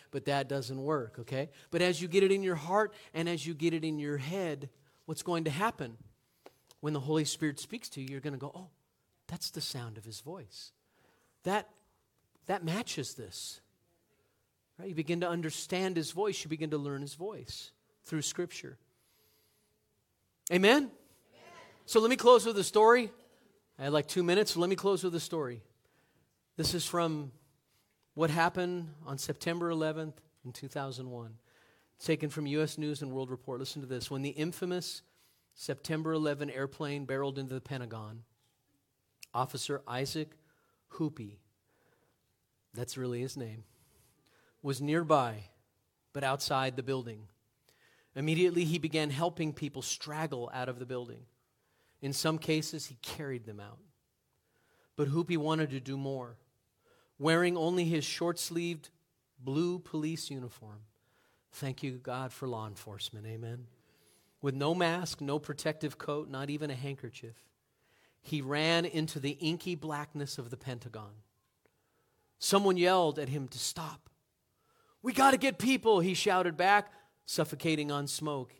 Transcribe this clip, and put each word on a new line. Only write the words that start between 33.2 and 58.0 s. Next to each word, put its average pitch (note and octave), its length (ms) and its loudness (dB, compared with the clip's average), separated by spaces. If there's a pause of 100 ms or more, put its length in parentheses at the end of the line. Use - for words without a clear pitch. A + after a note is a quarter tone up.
Report. B2 280 -6
Listen C3+ 220 -8
to C3 60 -10
this. B2 240 -4
When C3+ 100 -2
the C#3 80 -2
infamous D#3+ 720 -4 (540)
September D#3+ 580 -2
eleven D3 380 0
airplane C#3 540 -4
barreled C3+ 340 -2
into C3 160 -6
the B2+ 60 -6
Pentagon, A2+ 600 -10 (1120)
Officer C3 540 -2
Isaac C#3 500 -4 (540)
Hoopy, A#2+ 480 -6 (1400)
that's A#2 200 -8
really B2 260 -4
his C3 140 -6
name, A2+ 280 -10 (960)
was C#3 220 -4
nearby, C#3+ 680 4 (640)
but C#3 100 -6
outside C3 520 0
the C3 80 -4
building. A#2 440 -4 (880)
Immediately, E3+ 500 4
he D#3+ 120 2
began D3+ 320 0
helping E3 420 0
people C#3+ 300 -6
straggle C#3 720 -4
out B2+ 160 -4
of B2 80 -6
the B2 80 -8
building. A#2+ 400 -8 (760)
In C#3 100 -2
some D#3+ 260 0
cases, D#3 500 -2
he C3 80 -16
carried C3 500 -8
them G#2 160 -12
out. G#2+ 180 -18 (1160)
But D3 100 2
Hoopy E3 300 0
wanted D#3 320 2
to C3 100 -4
do C3 160 -8
more. C3+ 420 -6 (800)
Wearing E3 380 4
only F3 300 2
his D#3+ 180 2